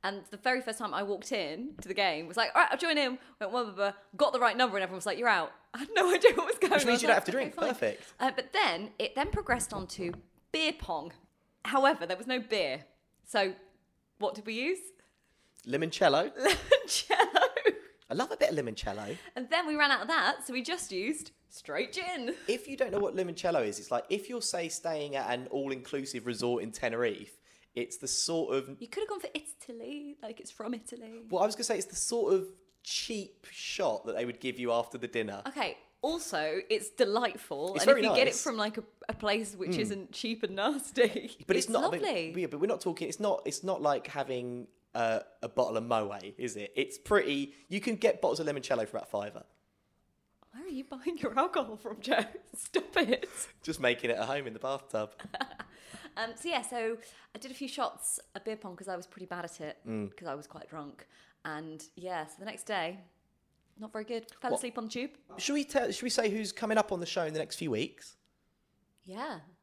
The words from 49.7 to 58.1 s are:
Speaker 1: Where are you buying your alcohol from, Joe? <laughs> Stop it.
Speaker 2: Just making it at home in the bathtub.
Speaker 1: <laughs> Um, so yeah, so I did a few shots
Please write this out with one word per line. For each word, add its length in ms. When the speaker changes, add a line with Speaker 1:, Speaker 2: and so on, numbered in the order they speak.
Speaker 1:
Where 140
are 40
you 140
buying 360
your 200
alcohol 380
from, 240
Joe? 240
<laughs> 200
Stop 400
it. 320
Speaker 2:
Just 160
making 300
it 80
at 80
home 220
in 60
the 60
bathtub. 520
Speaker 1:
<laughs> 320
Um, 180
so 140
yeah, 120
so 360
I 40
did 120
a 20
few 140
shots 520